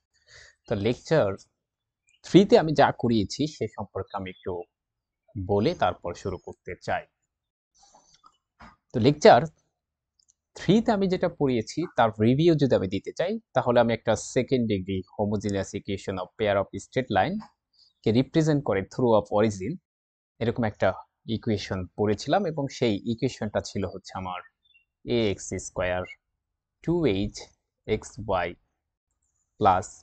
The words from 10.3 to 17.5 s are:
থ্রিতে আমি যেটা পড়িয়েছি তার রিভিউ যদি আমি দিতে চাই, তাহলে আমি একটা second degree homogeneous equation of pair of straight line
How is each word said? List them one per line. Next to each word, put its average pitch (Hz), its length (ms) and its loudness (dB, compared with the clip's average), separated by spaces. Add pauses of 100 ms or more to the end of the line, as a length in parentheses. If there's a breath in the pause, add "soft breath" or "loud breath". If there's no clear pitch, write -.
থ্রিতে 226 380 2
আমি 196 180 0
যেটা 185 140 -2 (120)
পড়িয়েছি 127 400 -2 (160)
তার 117 140 4 (140)
রিভিউ 147 280 6 (100)
যদি 131 160 4
আমি 98 160 -2
দিতে 95 240 -6
চাই, 175 140 -2 (240)
তাহলে 123 280 2
আমি 117 140 0
একটা - 140 0 (200)
second 123 400 0
degree 95 300 -2 (140)
homogeneous 101 640 -2
equation 98 440 -6
of 87 60 -10 (100)
pair 101 240 2
of 95 40 -14 (180)
straight - 320 -4
line 127 200 2 (680 soft breath)